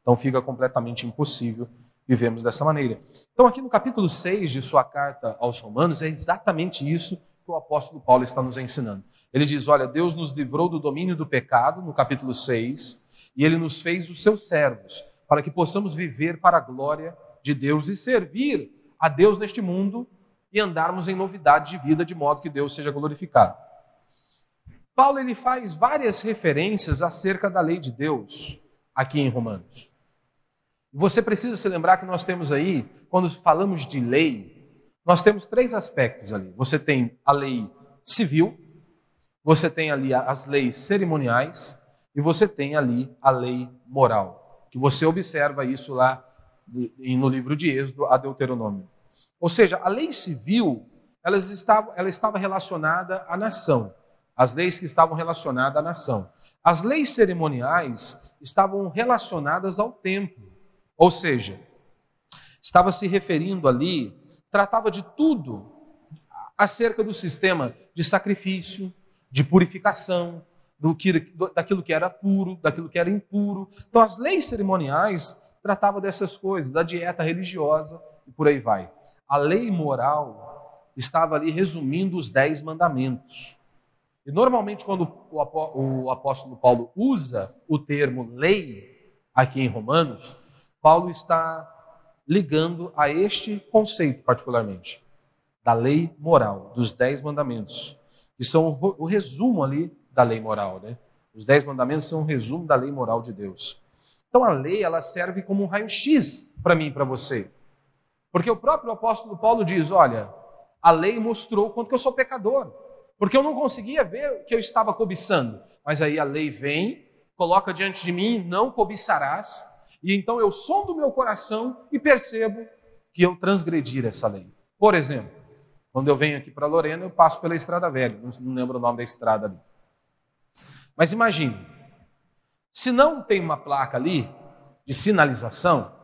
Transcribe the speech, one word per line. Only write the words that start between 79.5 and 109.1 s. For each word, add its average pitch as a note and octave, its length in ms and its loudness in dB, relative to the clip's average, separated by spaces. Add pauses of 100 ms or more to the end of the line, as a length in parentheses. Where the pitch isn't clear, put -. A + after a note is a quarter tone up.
moral C#3+ 1300 -4
estava D#3 400 0
ali D#3 140 -2
resumindo E3 680 -2
os C3+ 140 -4
dez C#3+ 320 2
mandamentos. D3+ 960 -4 (680)
E C#3+ 80 -12
normalmente, G#3+ 520 0
quando F#3 280 -2 (180)
o D3+ 100 -6
apó-, D#3 340 -4
o C3 360 -4
apóstolo C3 460 -4
Paulo A#2+ 400 4
usa D3 580 -2 (140)
o D3+ 100 2
termo C3 540 -2
lei C#3+ 880 -4 (140)
aqui C3+ 260 2
em B2+ 80 2
Romanos, A#2+ 680 -2 (440)
Paulo E3+ 300 4
está E3 600 -4 (560)
ligando E3 680 0
a D3 120 4
este G3+ 500 -2 (140)
conceito F#3 500 2
particularmente, A#2 840 -2 (600)
da A#2 80 4
lei C#3+ 460 2
moral, A#2+ 560 2
dos A#2 180 -2
dez C3 280 -2
mandamentos, C3+ 800 -8 (380)
que B2 80 -6
são D#3+ 240 4
o, D3+ 340 -2
o - 20 -6
resumo F3+ 600 0
ali D3 320 -4 (160)
da - 100 4
lei A2+ 180 2
moral, G2+ 400 -6
né? A2 160 -14 (380)
Os A2 100 -16
dez C#3 200 6
mandamentos C#3 420 -2
são D#3+ 140 -6
um D#3 40 -2
resumo D3 420 -4
da D3 100 4
lei B2+ 140 0
moral A#2 300 -4
de A#2 120 -12
Deus. F#2+ 500 -10 (460)
Então B3 160 4
a G#3+ 80 4
lei, D#3 300 -2
ela E3 180 -2
serve F3+ 420 -6
como G3 220 -2
um - 20 -6
raio-x G#3+ 800 0 (140)
pra E3+ 120 6
mim D#3+ 120 -2
e C#3+ 60 -8
pra C#3 120 -2
você. B2+ 460 -4 (840)
Porque F3 180 0
o A3 60 2
próprio C#4 360 -2
apóstolo A3 460 -4